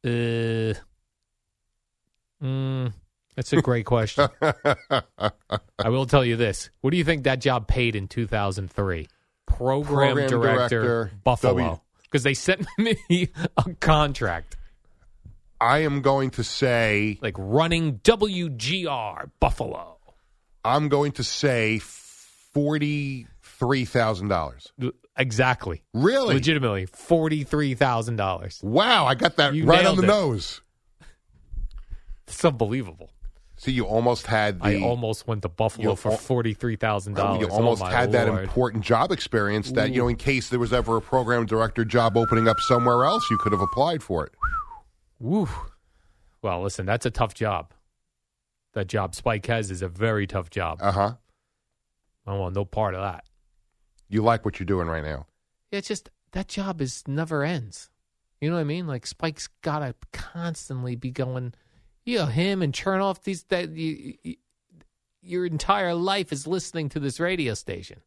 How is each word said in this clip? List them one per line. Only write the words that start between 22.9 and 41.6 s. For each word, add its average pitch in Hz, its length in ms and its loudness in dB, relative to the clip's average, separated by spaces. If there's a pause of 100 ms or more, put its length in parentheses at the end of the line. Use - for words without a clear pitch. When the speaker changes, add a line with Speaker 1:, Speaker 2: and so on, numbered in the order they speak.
Speaker 2:
thousand 110 440 0
dollars. 80 440 -2 (440)
Speaker 1:
Exactly. 127 680 0 (100)
Speaker 2:
Really? 208 420 2
Speaker 1:
Legitimately, 127 520 2
forty-three 151 880 0
thousand 117 420 0
dollars. 92 460 -4
Speaker 2:
Wow, 170 440 4
I 131 80 4
got 131 220 0
that 143 180 4
Speaker 1:
You 151 120 2
Speaker 2:
right 165 140 10
on 180 40 6
Speaker 1:
nailed 185 140 4
Speaker 2:
the 185 60 2
Speaker 1:
it. - 20 6
Speaker 2:
nose. 170 540 2 (1700)
Speaker 1:
It's - 180 -12
unbelievable. 113 680 -2 (460)
Speaker 2:
See, - 160 -4
you 123 120 0
almost 113 420 2
had 104 360 0
the 101 160 2
Speaker 1:
I 98 40 0
almost 120 440 -2
went 107 160 -4
to - 80 -4
Buffalo 110 400 -2
Speaker 2:
you 98 60 0
Speaker 1:
for 107 160 -2
Speaker 2:
al-, 110 40 0
Speaker 1:
forty-three 117 600 -2
thousand 104 380 -2
dollars. 98 280 0
Speaker 2:
you 101 60 0
almost 110 340 2
Speaker 1:
Oh, 92 40 -4
my 90 60 -2
Speaker 2:
had 120 200 2
that 117 160 4
Speaker 1:
Lord. 104 160 0
Speaker 2:
important 113 400 -2
job 120 280 2
experience 107 600 -2
that, 110 180 2
you 127 80 0
know, 123 80 2
Speaker 1:
Ooh. - 20 2
Speaker 2:
in 120 80 0
case 135 320 -2
there 127 100 -2
was 120 140 0
ever 113 240 2
a 110 60 0
program 120 420 2
director 110 400 0